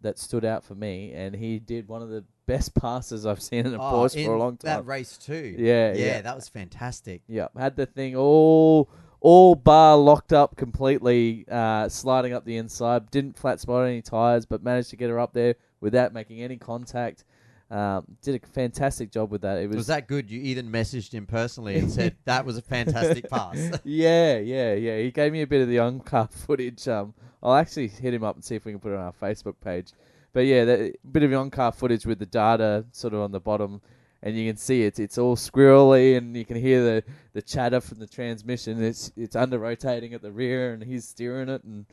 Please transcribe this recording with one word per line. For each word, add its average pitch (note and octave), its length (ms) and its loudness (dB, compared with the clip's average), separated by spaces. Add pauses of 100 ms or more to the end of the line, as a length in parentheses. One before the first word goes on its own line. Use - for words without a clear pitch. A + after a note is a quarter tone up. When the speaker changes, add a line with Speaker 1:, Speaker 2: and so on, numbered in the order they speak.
Speaker 1:
that G#2+ 160 -8
stood A#2 280 -6
out A2 180 -4
for - 120 -20
me, G2 380 -10
and F#2+ 220 -10
he A2+ 240 -8
did A2+ 280 -12
one A2+ 140 -14
of A2+ 80 -16
the A2 140 -12 (240)
best B2+ 280 -4
<laughs> - 60 0
passes A#2+ 440 -8
I've G#2 160 -4
seen A#2+ 260 -4
in B2+ 80 -6
a - 60 -8
Speaker 2:
Oh, C3+ 120 -4 (120)
Speaker 1:
Porsche C#3+ 120 -2
Speaker 2:
in D3+ 80 -4
Speaker 1:
for A2 80 -2
a A2+ 60 0
long A#2+ 240 -4
Speaker 2:
that D#3 140 -4
Speaker 1:
time. - 80 -12
Speaker 2:
race C3 320 -12
too. C#3 400 -12
Speaker 1:
Yeah, A2+ 360 2
Speaker 2:
Yeah, A#2 120 -2
Speaker 1:
yeah. B2 160 -4
Speaker 2:
that A#2+ 140 -10
was - 140 -18
fantastic. G#2+ 800 -14
Speaker 1:
Yeah, A2 200 -6 (100)
had C3 180 -6
the C#3 100 -4
thing C3 300 -10
all, D#3 760 6 (320)
all F3+ 340 12
bar D#3 420 8
locked D3 360 6
up C#3+ 220 4
completely, A#2+ 920 0
uh, A2 380 -2
sliding B2+ 460 -2
up B2 120 -8
the A2+ 120 -8
inside. A#2 540 -4
Didn't C#3 260 -4
flat B2+ 220 -4
spot B2 260 -2
any B2 160 -4
tyres, A#2 460 0
but A2 160 -6
managed B2 260 -4
to - 60 -20
get A#2+ 160 -6
her A#2 80 -4
up A#2+ 140 -4
there A#2+ 220 0 (260)
without A#2+ 320 0
making A2+ 280 -16
any B2+ 160 -12
contact. A#2+ 680 -10 (480)
Um, G2+ 340 -4 (160)
did C3+ 220 -6
a - 40 -20
fantastic B2+ 640 -6
job A2 200 -6
with G2+ 100 -6
that. G2 160 -4
It F#2+ 100 -6
was G#2+ 100 -4
Speaker 2:
Was A2+ 100 -6
that D3 200 -4
good? C3+ 220 -6
You A#2 120 -12
even B2+ 300 -8
messaged A2+ 400 -6
him G#2+ 140 -12
personally A#2 520 -6
and - 140 -2
said, - 280 -4
Speaker 1:
<laughs> - 60 -20
Speaker 2:
"That B2+ 200 -2
was A#2 120 -8
a A#2+ 40 -12
fantastic B2 680 -4
pass." G#2+ 280 -6
<laughs> E3 260 -8
Speaker 1:
Yeah, D#3+ 540 2
yeah, A#2 380 -2
yeah. A2 240 -4
He B2 120 -4
gave D3+ 200 0
me D#3 100 -6
a C#3+ 60 -4
bit C3+ 160 2
of A#2+ 40 0
the A#2+ 120 2
on-car A#2+ 480 -2
<laughs> - 40 -20
footage. B2 560 -6
Um, G#2+ 280 -6 (260)
I'll B2+ 140 2
actually D3+ 320 -2
hit A#2+ 260 -8
him A2+ 100 -6
up G#2 120 -6
and - 100 -20
see A#2 100 -8
if G#2+ 100 -10
we G#2+ 60 -12
can G2+ 80 -14
put G#2 120 -10
it G2 60 -6
on F#2+ 40 -10
our F2+ 120 -12
Facebook G#2 500 -8
page. F#2 280 -8 (400)
But B2+ 100 0
yeah, B2+ 240 4
that A2+ 300 0 (160)
bit D3+ 120 2
of C3+ 100 2
on-car C3 380 -2
footage A#2+ 340 -4
with A2 140 -4
the G#2 80 -12
data A2 640 0
sort A2 240 -8
of G#2 60 -4
on G2+ 100 -6
the G2 80 -8
bottom, G2+ 420 -6 (400)
and A2 160 -8
you A2+ 120 -4
can G#2+ 80 -6
see B2+ 260 0
it's, G#2 160 -2
it's G#2 180 -8
all B2 180 0
squirrely, C3+ 840 8
and A#2+ 200 -6
you A2+ 80 -8
can A#2 120 -8
hear B2+ 260 2
the, A2+ 200 2 (300)
the G#2 80 -8
chatter B2 400 -2
from - 180 -14
the G#2+ 80 -18
transmission. A#2 760 -10
It's, A2+ 340 -8
it's A#2 180 -10
under B2+ 240 -2
rotating A#2 540 -8
at A2 80 -16
the G#2 100 -16
rear, B2 420 -4
and A2 100 -14
he's B2 240 -10
steering B2+ 420 -10
it, C3+ 140 -10
and G#2 300 -18